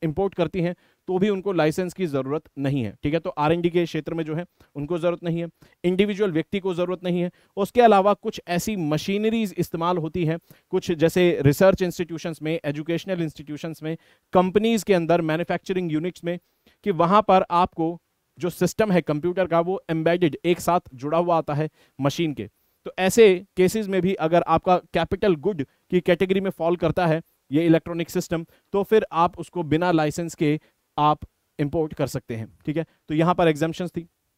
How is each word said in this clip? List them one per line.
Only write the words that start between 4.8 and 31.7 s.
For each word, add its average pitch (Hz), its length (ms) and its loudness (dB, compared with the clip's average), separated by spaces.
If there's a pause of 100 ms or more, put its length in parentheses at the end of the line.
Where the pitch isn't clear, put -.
ज़रूरत 170 260 -2
नहीं 170 160 -2
है, 170 80 -6 (360)
इंडिविजुअल 196 480 0
व्यक्ति 160 280 -4
को 185 140 -4
ज़रूरत 180 300 -4
नहीं 180 180 -2
है। 180 100 -4 (260)
उसके 202 240 2
अलावा 208 320 6
कुछ - 340 -8
ऐसी 175 280 -2
मशीनरीज 196 840 -2
इस्तेमाल 175 400 -2
होती 160 280 -4
हैं, 160 120 -2 (320)
कुछ 185 220 -2
जैसे 165 500 2
रिसर्च 185 400 4
इंस्टीट्यूशंस 170 600 -6
में, 156 240 -4
एजुकेशनल 160 560 -4
इंस्टीट्यूशंस 151 640 -10
में, 160 140 -8 (360)
कंपनीज 208 500 2
के 202 100 2
अंदर, 170 280 4
मैन्युफैक्चरिंग 170 720 -4
यूनिट्स 160 320 -4
में, 175 160 -4 (440)
कि 202 80 0
वहाँ 170 300 4
पर 190 300 4
आपको 170 500 -2 (380)
जो 170 100 -4
सिस्टम 190 420 0
है 175 100 4
कंप्यूटर 175 460 -2
का, 165 120 2
वो 180 300 -2
एम्बेडेड, 165 560 0
एक 175 140 0
साथ 175 200 0 (140)
जुड़ा 143 240 -4
हुआ 175 200 2
आता 156 160 -2
है 147 160 -2 (320)
मशीन 147 320 0
के। 104 160 -10 (360)
तो 180 140 -12
ऐसे 190 460 6 (120)
केसेस 190 300 0
में 190 140 -2
भी 190 120 0
अगर 165 280 2
आपका 170 360 2
कैपिटल 185 580 -2
गुड 151 300 -4 (240)
की 180 120 2
कैटेगरी 185 380 2
में 190 120 -4
फॉल 170 240 -2
करता 175 300 0
है 160 160 0 (300)
ये 156 140 2
इलेक्ट्रॉनिक 170 440 2
सिस्टम, 170 360 -4 (280)
तो 196 100 0
फिर 220 280 2
आप 170 280 0
उसको 175 240 -8
बिना 160 280 0
लाइसेंस 160 440 -2
के 151 240 0 (380)
आप 151 220 2 (400)
इंपोर्ट 156 340 -2